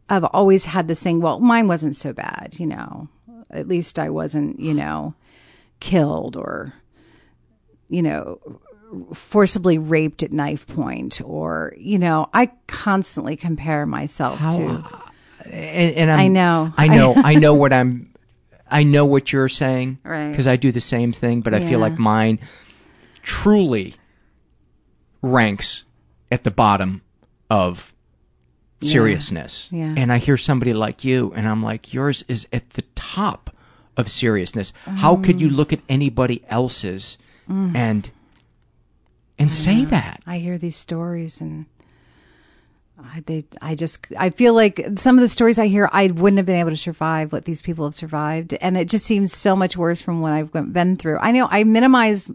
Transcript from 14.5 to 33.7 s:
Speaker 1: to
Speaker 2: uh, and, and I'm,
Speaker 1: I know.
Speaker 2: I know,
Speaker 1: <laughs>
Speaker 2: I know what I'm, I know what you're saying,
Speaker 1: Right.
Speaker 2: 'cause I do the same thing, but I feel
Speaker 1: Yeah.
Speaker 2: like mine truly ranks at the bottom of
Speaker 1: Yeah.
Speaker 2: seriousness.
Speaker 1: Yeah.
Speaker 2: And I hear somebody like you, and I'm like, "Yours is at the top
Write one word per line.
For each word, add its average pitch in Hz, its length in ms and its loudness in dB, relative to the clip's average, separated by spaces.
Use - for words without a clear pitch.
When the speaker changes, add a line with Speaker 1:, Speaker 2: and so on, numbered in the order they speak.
Speaker 1:
to 165 120 -2
Speaker 2:
uh, 156 300 -10
and, 165 460 0
and 156 140 4
I'm, 156 100 4
Speaker 1:
I 190 80 6
know. 170 480 2
Speaker 2:
I 151 120 6
know, 131 260 8
Speaker 1:
<laughs> 277 100 6
Speaker 2:
I 151 100 6
know 151 200 8
what 139 180 6
I'm, 127 380 0
I 147 120 4
know 143 240 6
what 139 260 2
you're 135 160 2
saying, 131 560 -2
Speaker 1:
Right. 151 300 -8
Speaker 2:
'cause 135 120 0
I 127 100 4
do 123 160 2
the 120 80 -2
same 120 320 -2
thing, 120 280 -2
but 113 140 -2
I 104 60 2
feel - 120 -2
Speaker 1:
Yeah. 123 40 2
Speaker 2:
like 110 100 -4
mine 110 400 2
truly 170 720 0
ranks 120 640 0
at 120 140 -4
the 117 60 0
bottom 95 520 0
of 90 420 -2
Speaker 1:
Yeah. 147 120 -2
Speaker 2:
seriousness. 107 800 0
Speaker 1:
Yeah. 160 260 -6
Speaker 2:
And 123 160 0
I 120 60 2
hear 135 180 2
somebody 123 380 0
like 110 300 -6
you, 127 300 0
and 110 140 -4
I'm 110 140 -2
like, 110 320 -8
"Yours 135 340 -4
is 120 240 -6
at - 180 -8
the - 120 -8
top - 560 -6